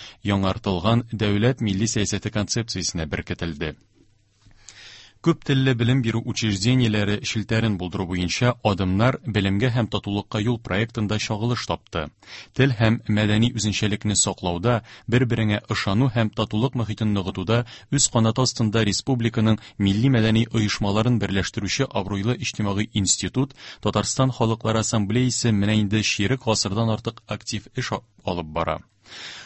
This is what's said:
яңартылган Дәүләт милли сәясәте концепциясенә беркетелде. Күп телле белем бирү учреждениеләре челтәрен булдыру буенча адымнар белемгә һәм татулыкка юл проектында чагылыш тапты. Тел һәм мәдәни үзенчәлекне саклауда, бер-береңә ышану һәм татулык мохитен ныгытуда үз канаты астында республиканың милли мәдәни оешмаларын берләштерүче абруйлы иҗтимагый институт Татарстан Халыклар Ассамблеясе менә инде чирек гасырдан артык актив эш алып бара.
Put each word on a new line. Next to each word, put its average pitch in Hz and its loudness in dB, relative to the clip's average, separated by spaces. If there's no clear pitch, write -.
яңартылган 98 0
Дәүләт 107 0
милли 101 0
сәясәте 104 -2
концепциясенә 95 -4
беркетелде. 82 -6
Күп 165 2
телле 135 4
белем 123 2
бирү 113 0
учреждениеләре 107 2
челтәрен 110 0
булдыру 90 -4
буенча 90 0
адымнар 98 2
белемгә 101 0
һәм 117 0
татулыкка 101 -4
юл 117 0
проектында 107 -2
чагылыш 113 -2
тапты. 80 -4
Тел 131 4
һәм 113 4
мәдәни 107 2
үзенчәлекне 104 0
саклауда, 95 0
бер-береңә 110 2
ышану 110 0
һәм 113 0
татулык 110 -2
мохитен 110 -2
ныгытуда 95 0
үз 139 0
канаты 113 4
астында 113 0
республиканың 110 0
милли 104 4
мәдәни 113 4
оешмаларын 107 2
берләштерүче 98 -2
абруйлы 101 -2
иҗтимагый 104 -4
институт 104 -2
Татарстан 107 0
Халыклар 110 0
Ассамблеясе 117 0
менә 104 2
инде 107 2
чирек 104 0
гасырдан 110 0
артык 110 -4
актив - -8
эш 123 -4
алып 87 -4
бара. 80 -2